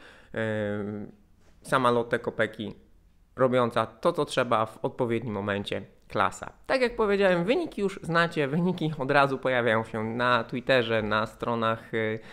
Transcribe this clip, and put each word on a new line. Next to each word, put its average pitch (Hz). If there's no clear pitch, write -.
e, 110
sama 127
Lotte 117
Kopecky 107
robiąca 120
to, -
co 147
trzeba 120
w -
odpowiednim 117
momencie, 101
klasa. -
Tak 262
jak 240
powiedziałem, 196
wyniki 269
już 190
znacie, 165
wyniki 165
od 131
razu 139
pojawiają 120
się 110
na 120
Twitterze, 117
na 107
stronach, 113
e, 110